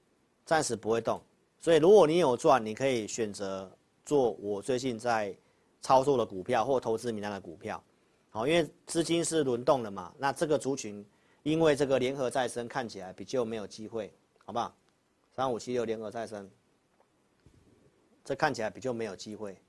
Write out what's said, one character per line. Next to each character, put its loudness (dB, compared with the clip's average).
暂 2
时 -4
不 -4
会 2
动。 -2
所 2
以 8
如 8
果 10
你 4
有 4
赚， 4
你 -6
可 -2
以 0
选 -4
择 -8
做 2
我 -6
最 -2
近 -4
在 -2
操 6
作 4
的 2
股 -8
票 0
或 2
投 -2
资 -4
名 -6
单 -6
的 -8
股 -16
票。 -10
好， -4
因 2
为 2
资 -2
金 0
是 0
轮 0
动 4
的 -8
嘛， -10
那 0
这 -2
个 4
族 -2
群 -10
因 0
为 6
这 2
个 2
联 0
合 -4
再 0
生 -8
看 -6
起 -14
来 -12
比 -16
较 -2
没 -6
有 -8
机 -14
会， -8
好 -12
不 -4
好？ -4
三 -2
五 -6
七 -8
六 -2
联 -4
合 -10
再 -8
生， -14
这 -6
看 0
起 -6
来 -2
比 -12
较 -4
没 -6
有 -8
机 -14
会。 -12